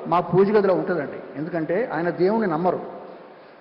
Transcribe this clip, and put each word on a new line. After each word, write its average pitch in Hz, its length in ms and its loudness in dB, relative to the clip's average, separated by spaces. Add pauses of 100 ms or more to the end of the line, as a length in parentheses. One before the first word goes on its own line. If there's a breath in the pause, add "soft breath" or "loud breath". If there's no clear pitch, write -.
మా 165 140 2
పూజ 185 300 4
గదిలో 196 240 4
ఉంటుందండి. 151 640 -4
ఎందుకంటే 170 560 -2
ఆయన 170 160 0
దేవుణ్ణి 202 360 0
నమ్మరు. 160 340 0 (800 loud breath)